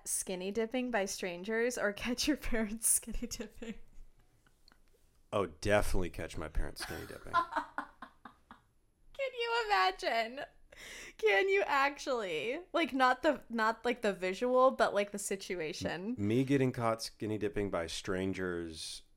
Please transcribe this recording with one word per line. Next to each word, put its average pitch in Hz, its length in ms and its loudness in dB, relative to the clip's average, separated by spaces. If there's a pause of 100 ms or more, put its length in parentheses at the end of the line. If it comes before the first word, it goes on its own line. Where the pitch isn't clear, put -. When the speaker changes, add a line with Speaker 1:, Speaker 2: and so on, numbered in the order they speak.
Speaker 1:
skinny 185 460 -4
dipping 233 400 -2
by 202 140 2
strangers 208 720 -2
or 202 160 0
catch 233 340 -4
your 294 100 2
parents 220 520 0
skinny - 380 0
dipping? 220 480 -10 (1600)
Speaker 2:
Oh, 98 160 2 (140)
definitely 101 480 4
catch - 280 -8
my 78 120 -6
parents - 320 -2
skinny - 260 -8
dipping. - 260 -10
Speaker 1:
<laughs> 339 440 -2 (1400)
Can 539 200 -2
you 466 120 -2 (180)
imagine? 330 720 0 (800)
Can 392 320 4
you 392 180 6
actually? 254 920 0 (160)
Like, 320 200 2
not 262 280 4
the, 302 280 4
not, 226 340 0
like, 247 180 0
the 202 120 2
visual, 247 580 4
but, 226 220 4
like, 202 180 0
the 208 80 -6
situation. 180 960 -4
Speaker 2:
M-, 101 100 0
me 120 180 4
getting 131 260 4
caught 113 320 0
skinny 107 340 -4
dipping 101 320 -2
by 85 180 -2
strangers 90 1120 -4 (160)